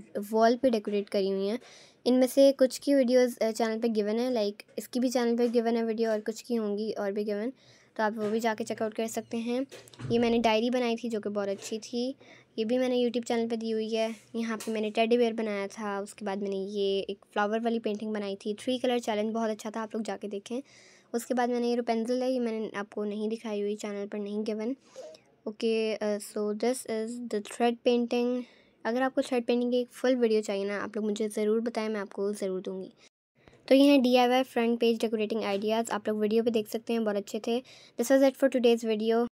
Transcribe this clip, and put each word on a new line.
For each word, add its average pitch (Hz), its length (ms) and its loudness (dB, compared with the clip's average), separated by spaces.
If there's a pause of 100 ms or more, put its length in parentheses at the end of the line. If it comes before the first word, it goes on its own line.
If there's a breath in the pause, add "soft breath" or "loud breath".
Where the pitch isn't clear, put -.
(180)
वॉल 220 380 4
पे 262 140 4
डेकोरेट 202 380 -2
करी 196 200 0
हुई 196 180 0
हैं। 214 120 -2 (480 loud breath)
इनमें 254 200 6
से 277 260 8
कुछ 262 260 2
की 285 160 2
वीडियोज़, 247 440 6
अ, 226 120 0
चैनल 226 280 0
पे 233 100 0
गिवन 214 300 0
है, 254 140 0
like 208 340 -2 (120)
इसकी 254 220 -4
भी 262 80 2
चैनल 240 280 2
पे 240 120 2
गिवन 233 280 0
है 226 80 0
वीडियो 226 260 -2
और 214 100 -2
कुछ 214 220 -8
की 240 120 -6
होंगी 214 380 -2
और 202 200 -4
भी 214 120 -4
गिवन, 208 280 -4 (440 soft breath)
तो 220 60 -2
आप 214 160 0
वो 208 120 -2
भी 226 100 0
जाके 220 240 -2
चेकआउट 220 300 -4
कर 226 120 -2
सकते 233 300 -8
हैं। 240 300 -2 (440 loud breath)
ये 233 80 4
मैंने 233 200 4
डायरी 226 320 2
बनाई 240 260 0
थी 233 120 -6
जो 220 120 -4
कि 202 80 -6
बहुत 202 200 -2
अच्छी 202 300 -6
थी, 247 360 -6 (440 loud breath)
ये 220 60 0
भी 240 140 0
मैंने 247 260 2
YouTube 240 240 -2
चैनल 233 200 0
पे 233 80 -4
दी 226 140 -4
हुई 220 200 -2
है। 226 240 -2 (220)
यहाँ 226 200 -4
पे 226 160 -6
मैंने 214 180 -2
टेडी 226 280 2
बेयर 233 140 2
बनाया 214 340 -4
था, 202 340 -8
उसके 208 240 -12
बाद 196 180 -6
मैंने 196 140 -4
ये 196 440 -2
एक 196 180 -8 (140)
फ्लावर 208 280 0
वाली 233 180 -2
पेंटिंग 214 360 -4
बनाई 202 220 -6
थी, 208 180 -6
थ्री 254 240 -4
कलर 247 200 0
चैलेंज, 220 340 -2
बहुत 226 180 -2
अच्छा 220 200 -8
था, 226 100 -6
आप 220 140 -8
लोग 220 100 -4
जाके 196 240 -6
देखें। 208 340 -8 (520 loud breath)
उसके 240 200 -4
बाद 240 160 0
मैंने 240 180 0
ये 240 60 0
रैपुंज़ल 233 480 -2
है, 254 100 0
ये 254 60 -2
मैंने 220 380 -4
आपको 208 280 -6
नहीं 208 240 -4
दिखाई 220 320 -6
हुई, 208 160 -2
चैनल 202 300 -8
पर 208 120 -8
नहीं 208 260 -4
गिवन। 220 320 -4 (720 loud breath)
ओके, 220 460 -2
अ, 208 240 -2
so - 200 -10
this 214 480 -2
is 220 220 -4
the 240 340 -6
thread 240 300 0
painting। 240 720 0 (420 loud breath)
अगर 233 180 0
आपको 262 200 0
थ्रेड 247 220 0
पेंटिंग 240 280 2
की 247 80 2
एक 240 80 -2
फुल - 260 2
वीडियो 226 260 4
चाहिए 196 240 -2
ना, 202 140 -4
आप 196 180 -6
लोग 214 80 -2
मुझे 214 240 -2
ज़रूर 214 320 0
बताएं, 226 280 -2
मैं 214 120 -2
आपको 196 320 -4
ज़रूर 190 280 -4
दूँगी। 190 300 -8 (800 soft breath)
तो 254 60 8
ये 277 100 8
हैं 285 180 8
डीआईवाई 247 400 4
फ्रंट 233 380 0
पेज 226 180 4
डेकोरेटिंग 220 460 -2
आइडियाज़, 214 460 -2
आप 208 180 -4
लोग 214 100 0
वीडियो 214 240 2
पे 240 80 0
देख 220 180 0
सकते 226 240 -6
हैं, 226 120 0
बहुत 208 120 0
अच्छे 208 300 -6
थे। 240 140 0 (400 loud breath)
This 240 120 0
was 269 200 8
it - 80 -12
for 269 120 4
today's 233 380 4
video। 226 440 2